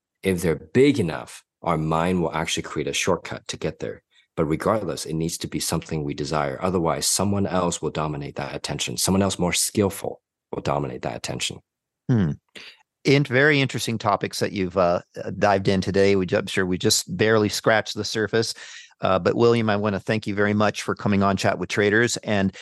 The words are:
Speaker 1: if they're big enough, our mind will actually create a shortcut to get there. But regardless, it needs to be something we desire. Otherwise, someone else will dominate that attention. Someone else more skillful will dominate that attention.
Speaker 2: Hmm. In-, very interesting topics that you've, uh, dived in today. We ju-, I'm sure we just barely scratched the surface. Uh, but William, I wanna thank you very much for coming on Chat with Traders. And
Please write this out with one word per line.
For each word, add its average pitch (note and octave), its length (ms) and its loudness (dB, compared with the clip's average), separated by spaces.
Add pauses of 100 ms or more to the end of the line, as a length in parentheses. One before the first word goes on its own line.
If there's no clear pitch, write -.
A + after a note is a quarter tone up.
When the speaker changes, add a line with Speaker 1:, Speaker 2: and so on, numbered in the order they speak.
(240)
Speaker 1:
if F#2 180 0
they're D#2+ 140 0
big B2+ 420 4
enough, D#2 460 -6 (180)
our E2 160 0
mind E2 420 0
will E2 140 -2
actually D#2+ 300 -4
create C#2+ 240 -6
a C#2 40 -6
shortcut - 560 -4
to - 80 -8
get - 220 -6
there. G#1+ 240 -10 (340)
But E2 100 2
regardless, E2+ 600 -2
it D#2+ 80 -6
needs D#2+ 240 -2
to - 80 -8
be D#2 140 -4
something D#2+ 420 -4
we C#2+ 120 -6
desire. C#2+ 460 -2
Otherwise, F2+ 460 0
someone G3+ 400 0
else F2+ 340 0
will D#3 100 -4
dominate D2 460 -6
that C#2+ 180 -8
attention. C#2 420 -6
Someone F#2+ 260 2
else F#2+ 160 0
more F2 140 0
skillful - 680 -2 (300)
will - 120 -8
dominate C#2 400 -2
that A#1+ 140 -6
attention. - 440 -8 (500)
Speaker 2:
Hmm. G2 220 2 (720)
In-, C#3 200 4
very C#3 360 4
interesting B2 360 -2
topics G2+ 440 0
that A2 120 -2
you've, F#2 240 -2
uh, F2 240 4 (380)
dived G2 300 4
in F#2+ 120 2
today. G2 360 4
We F#2 100 0
ju-, G2 120 0
I'm G#2 80 -2
sure F#2+ 200 -2
we F2+ 120 0
just G2+ 380 0
barely G#2+ 320 4
scratched - 460 2
the G#2 100 -6
surface. A2+ 500 0 (460)
Uh, F#2+ 200 2
but G2 160 2
William, A#2 340 4
I G2+ 60 2
wanna G#2 240 0
thank A2 260 -2
you G2+ 80 -4
very G#2 200 2
much G#2 280 2
for - 140 -2
coming G2 260 2
on G2 140 2
Chat F#2 240 0
with F2 80 -4
Traders. G#2+ 500 2
And G2 440 0